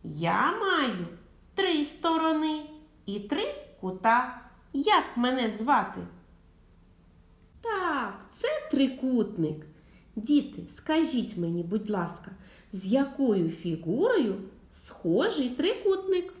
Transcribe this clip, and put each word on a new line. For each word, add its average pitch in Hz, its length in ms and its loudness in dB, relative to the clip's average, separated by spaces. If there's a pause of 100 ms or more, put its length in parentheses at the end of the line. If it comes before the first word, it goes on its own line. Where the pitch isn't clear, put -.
Я 180 560 0
маю 269 480 0 (480)
три 339 300 2
сторони 320 800 0 (400)
і 202 140 -4
три 440 360 -2 (260)
кута. 226 600 0 (320)
Як 311 440 2
мене 247 340 0
звати? 214 500 0 (1600)
Так, 311 720 -2
це - 140 -4 (240)
трикутник. 247 960 0 (480)
Діти, 220 600 0
скажіть 262 600 0
мені, 170 260 0
будь 208 260 -2
ласка, 175 420 -4 (400)
з 190 140 -8
якою 226 640 2
фігурою 214 840 0 (360)
схожий 254 800 0
трикутник? 381 920 0